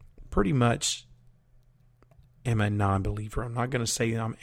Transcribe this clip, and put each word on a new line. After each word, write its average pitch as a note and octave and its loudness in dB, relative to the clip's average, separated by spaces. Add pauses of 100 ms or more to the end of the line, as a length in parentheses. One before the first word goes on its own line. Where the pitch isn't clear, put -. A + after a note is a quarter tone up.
(300)
pretty F#3+ 2
much A#2+ 2 (1400)
am A2+ 2
a G#2 2
non-believer. G#2 0
I'm A#2+ -8
not B2 -2
gonna B2 -2
say A2+ 0
I'm A2+ -4